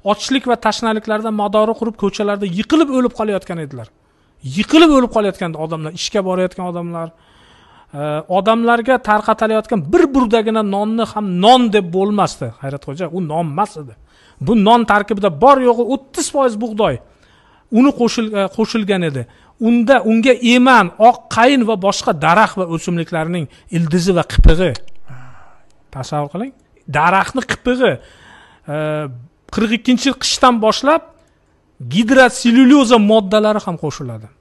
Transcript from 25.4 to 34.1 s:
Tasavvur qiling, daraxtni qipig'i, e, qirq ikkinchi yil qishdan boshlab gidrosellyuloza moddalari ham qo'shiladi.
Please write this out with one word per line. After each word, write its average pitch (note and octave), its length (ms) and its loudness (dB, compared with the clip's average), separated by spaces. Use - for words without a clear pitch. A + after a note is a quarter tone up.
Tasavvur C#3+ 420 -8
qiling, A#3+ 220 -8
daraxtni F3+ 540 0
qipig'i, B3 520 -2
e, D3+ 140 -8
qirq G#3+ 280 -4
ikkinchi A#3+ 320 -2
yil C4 140 -2
qishdan A#3+ 420 0
boshlab C4+ 480 0
gidrosellyuloza A#3+ 1160 4
moddalari G#3+ 640 2
ham F3 140 -8
qo'shiladi. A#2 520 -10